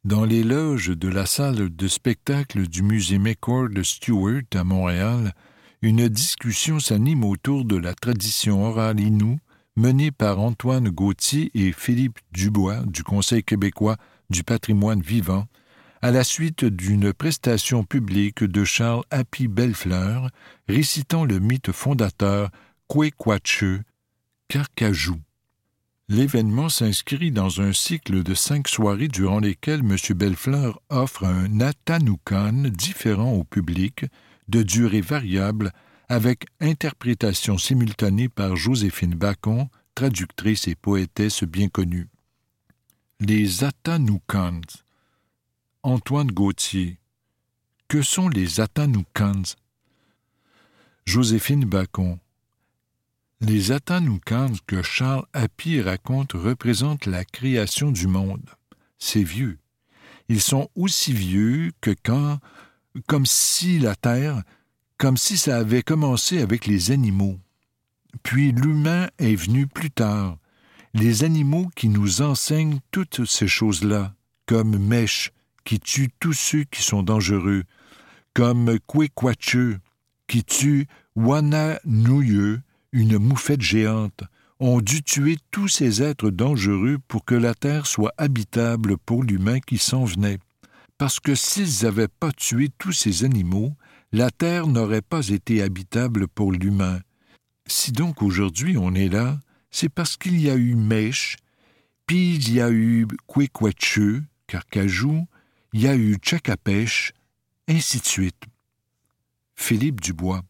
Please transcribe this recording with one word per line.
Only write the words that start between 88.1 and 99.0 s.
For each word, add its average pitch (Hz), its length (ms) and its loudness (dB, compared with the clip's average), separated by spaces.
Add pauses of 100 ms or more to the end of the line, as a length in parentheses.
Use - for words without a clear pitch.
habitable 117 800 0
pour 120 260 -2
l'humain 110 380 0
qui - 160 -4
s'en 131 260 0
venait. 101 360 -2 (580)
Parce - 240 -2
que 143 120 0
s'ils 135 520 -2
n'avaient 107 240 0
pas 156 240 -6
tué 135 440 -2
tous 185 140 -6
ces 101 320 0
animaux, 107 500 0 (380)
la 120 180 2
terre 170 380 -2
n'aurait 110 340 2
pas 143 280 -4
été 104 320 0
habitable 98 640 -2
pour 98 240 -2
l'humain. 92 480 0 (640)
Si - 280 -4
donc 151 280 -2
aujourd'hui 101 560 0
on 90 160 0
est 95 140 2